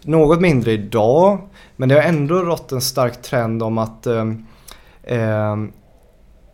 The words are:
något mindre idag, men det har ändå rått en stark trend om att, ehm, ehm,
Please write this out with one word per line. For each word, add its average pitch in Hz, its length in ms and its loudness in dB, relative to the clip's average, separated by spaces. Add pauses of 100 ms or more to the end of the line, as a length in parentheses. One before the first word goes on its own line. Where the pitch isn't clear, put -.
något 160 400 2
mindre 127 300 2
idag, 117 720 2 (340)
men 131 140 0
det 135 60 6
har 147 60 6
ändå 151 340 0
rått 170 360 -4
en 127 100 -4
stark 123 400 -2
trend 113 420 -4
om 113 140 -2
att, 110 300 -6
ehm, 110 380 -4 (580)
ehm, 107 680 -2 (840)